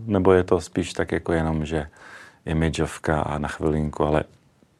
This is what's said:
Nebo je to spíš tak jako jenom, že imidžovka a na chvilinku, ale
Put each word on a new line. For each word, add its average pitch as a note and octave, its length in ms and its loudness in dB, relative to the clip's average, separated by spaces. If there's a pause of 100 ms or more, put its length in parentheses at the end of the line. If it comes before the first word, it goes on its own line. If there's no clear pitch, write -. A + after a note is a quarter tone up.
Nebo F#2+ 280 4
je F2+ 100 6
to F2+ 180 0
spíš E2+ 320 -4
tak - 180 -2
jako F2 220 -2
jenom, D#2+ 320 0
že D2 220 -4 (580)
imidžovka D#2+ 760 0
a D2 160 -4
na D2 100 -4
chvilinku, D#2 560 -2
ale D2+ 200 2 (560)